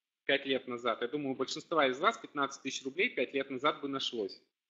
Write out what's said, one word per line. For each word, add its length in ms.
пять 200
лет 220
назад, 360
я 60
думаю, 260
у 20
большинства 500
из 120
вас 200
пятнадцать 440
тысяч 220
рублей 260
пять 220
лет 160
назад 320
бы 80
нашлось, 540